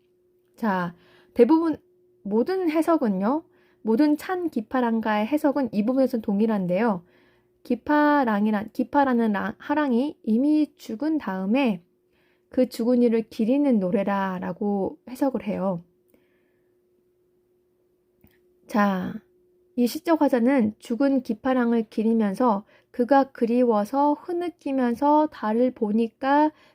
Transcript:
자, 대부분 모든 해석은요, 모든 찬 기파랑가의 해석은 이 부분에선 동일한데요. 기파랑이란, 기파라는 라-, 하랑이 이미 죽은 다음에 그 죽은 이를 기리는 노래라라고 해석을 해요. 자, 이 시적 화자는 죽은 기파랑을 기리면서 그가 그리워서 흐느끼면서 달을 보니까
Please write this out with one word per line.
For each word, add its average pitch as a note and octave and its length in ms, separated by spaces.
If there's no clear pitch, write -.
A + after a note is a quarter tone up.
자, F#3 380
대부분 D#4 460
모든 D#4 480
해석은요, D4 760
모든 D4 340
찬 F4+ 320
기파랑가의 A3+ 800
해석은 C#4+ 460
이 G3+ 120
부분에선 B3+ 360
동일한데요. G3+ 840
기파랑이란, B3+ 1080
기파라는 A#3+ 600
라-, F#3+ 260
하랑이 D4 640
이미 C#4+ 540
죽은 C#4+ 420
다음에 G3 640
그 B3+ 200
죽은 A#3+ 340
이를 A3+ 200
기리는 B3 580
노래라라고 G3 1200
해석을 B3+ 380
해요. F3+ 360
자, F#3+ 480
이 A#3+ 120
시적 D#4 340
화자는 B3 580
죽은 C4+ 440
기파랑을 A#3 640
기리면서 G#3+ 760
그가 C4+ 420
그리워서 A#3+ 800
흐느끼면서 D4 1200
달을 A#3 400
보니까 B3+ 800